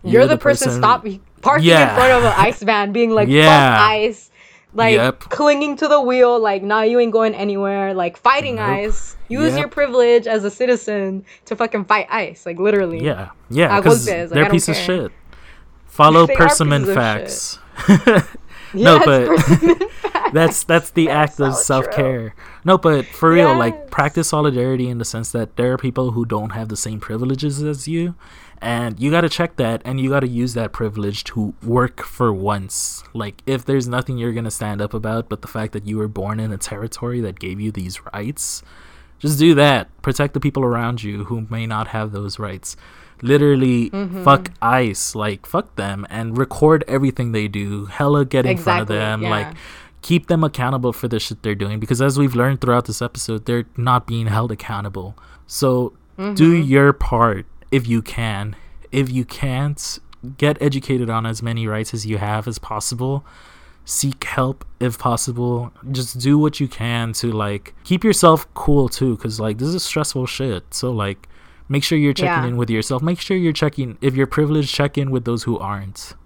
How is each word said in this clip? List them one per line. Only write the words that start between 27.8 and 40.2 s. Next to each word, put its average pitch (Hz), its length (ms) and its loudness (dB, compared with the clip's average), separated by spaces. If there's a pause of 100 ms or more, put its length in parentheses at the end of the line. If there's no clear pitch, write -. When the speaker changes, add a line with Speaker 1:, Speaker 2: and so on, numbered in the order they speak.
Speaker 2:
you, 170 260 -4 (480)
and 117 380 -4
you 139 100 0
gotta 170 180 2
check - 280 -4
that, 117 280 -2
and 131 140 -6
you 131 120 -2
gotta 135 180 0
use 120 260 -4
that 113 180 -4
privilege 104 520 -6
to 104 280 -6 (120)
work 123 400 -2
for 117 280 -2
once. 98 720 -6 (100)
Like, 104 320 -10
if 135 200 -4
there's 135 240 -2
nothing 123 300 -4
you're 117 140 -4
gonna 113 200 -6
stand 104 280 -6
up 104 140 -4
about 110 340 -4
but - 140 -10
the - 60 -18
fact 107 240 -8
that 101 120 -10
you 107 140 -6
were 107 80 -2
born 107 320 -6
in 110 140 -6
a 98 60 -8
territory 117 640 -8
that 95 180 -8
gave 92 200 -10
you 107 120 -6
these 92 260 -10 (160)
rights, 107 480 -10 (560)
just 147 220 0
do 165 160 8
that. 139 320 4 (120)
Protect 143 320 -2